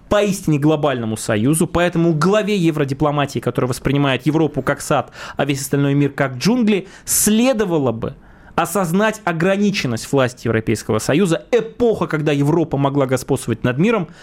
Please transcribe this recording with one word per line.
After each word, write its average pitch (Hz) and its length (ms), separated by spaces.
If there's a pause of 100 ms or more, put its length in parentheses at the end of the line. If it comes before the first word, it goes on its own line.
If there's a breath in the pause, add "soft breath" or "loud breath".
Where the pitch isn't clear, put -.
поистине 196 500
глобальному 139 580
союзу. 131 500
Поэтому 170 460
главе 196 440
евродипломатии, 147 840
который - 260
воспринимает 135 600
Европу 147 360
как 139 200
сад, 135 300 (260 loud breath)
а 143 80
весь 139 160
остальной 143 320
мир 143 180
как 131 260
джунгли, 208 500 (180 loud breath)
следовало 208 840
бы 113 240 (400 loud breath)
осознать 190 680
ограниченность 175 880
власти 127 360
Европейского 113 520
Союза. 165 520
Эпоха, 226 560
когда 151 260
Европа 143 440
могла 139 280
господствовать 127 580
над 123 140
миром, 196 320 (140)